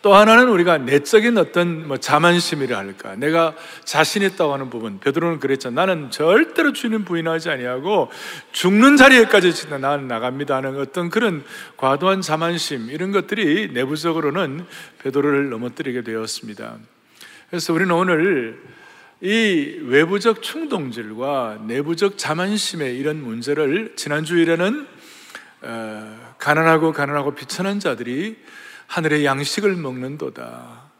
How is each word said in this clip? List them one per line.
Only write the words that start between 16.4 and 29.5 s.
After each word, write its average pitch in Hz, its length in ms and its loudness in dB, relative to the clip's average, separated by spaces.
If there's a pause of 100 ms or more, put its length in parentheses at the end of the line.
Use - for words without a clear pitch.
그래서 175 220 -4
우리는 175 200 2
오늘 165 640 2 (640)
이 185 640 0
외부적 175 600 2
충동질과 123 1200 -6
내부적 165 520 -2
자만심의 170 800 -4
이런 151 240 -4
문제를 139 760 -2
지난 151 280 -4
주일에는, 170 600 0 (760)
어, 110 760 -14
"가난하고 160 540 2
가난하고 143 420 -2
비천한 190 460 -6
자들이 139 560 -6 (500)
하늘의 151 400 0
양식을 147 480 -2